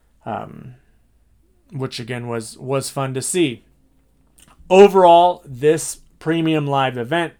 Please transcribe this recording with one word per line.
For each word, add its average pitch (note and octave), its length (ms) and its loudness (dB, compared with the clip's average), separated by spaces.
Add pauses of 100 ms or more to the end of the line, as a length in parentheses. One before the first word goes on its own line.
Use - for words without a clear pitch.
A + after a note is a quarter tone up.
(260)
um, G#2+ 480 -12 (960)
which C3 260 -10
again A#2+ 300 -12
was, A#2 300 -10
was C3+ 320 -6
fun C3+ 240 -8
to C3 80 -8
see. D3 420 -4 (1040)
Overall, F3+ 800 6
this C#3+ 560 -2 (160)
premium D#3+ 480 -2
live C3+ 320 -2
event, D#3 420 -6